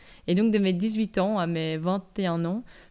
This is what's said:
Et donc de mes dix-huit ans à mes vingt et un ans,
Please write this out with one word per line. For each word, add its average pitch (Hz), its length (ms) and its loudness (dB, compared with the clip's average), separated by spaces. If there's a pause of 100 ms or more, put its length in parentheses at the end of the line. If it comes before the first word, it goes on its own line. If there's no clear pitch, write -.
(260)
Et 180 80 0
donc 214 180 4
de 214 60 2
mes 190 160 2
dix-huit 214 460 0
ans 202 180 0
à 170 80 0
mes 160 320 -2
vingt 180 260 -2 (140)
et 196 80 -2
un 170 200 0
ans, 202 180 -4 (280)